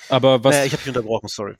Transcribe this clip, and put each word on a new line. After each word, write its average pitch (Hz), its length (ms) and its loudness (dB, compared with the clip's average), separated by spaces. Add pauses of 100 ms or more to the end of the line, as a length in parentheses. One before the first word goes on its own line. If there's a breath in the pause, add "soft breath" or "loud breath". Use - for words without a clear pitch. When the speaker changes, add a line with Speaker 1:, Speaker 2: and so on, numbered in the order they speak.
Speaker 1:
Aber 131 340 2
was 135 140 4
Speaker 2:
Naja, 139 100 2
ich - 60 -4
hab 151 80 -6
dich - 80 -10
unterbrochen, 113 400 -4
sorry. 101 320 -10